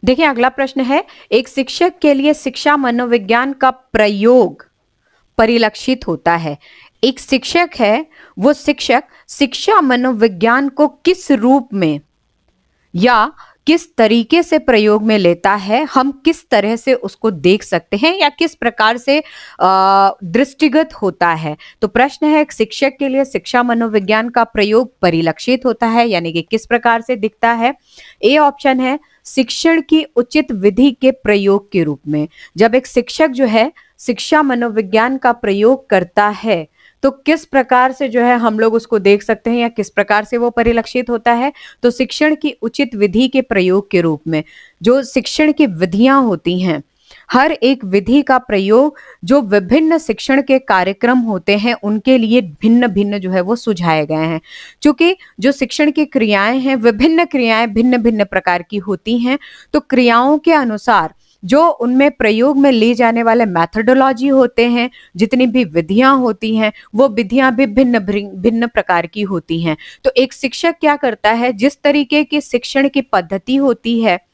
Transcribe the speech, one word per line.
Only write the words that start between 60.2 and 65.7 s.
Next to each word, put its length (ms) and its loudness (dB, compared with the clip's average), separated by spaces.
के 160 0
अनुसार 600 0
जो 220 4
उनमें 440 2
प्रयोग 460 0
में 140 4
ले 220 2
जाने 300 0
वाले 220 2
मेथोडोलॉजी 840 0
होते 400 2
हैं, 220 -2
जितनी 320 0
भी 160 0
विधियां 560 2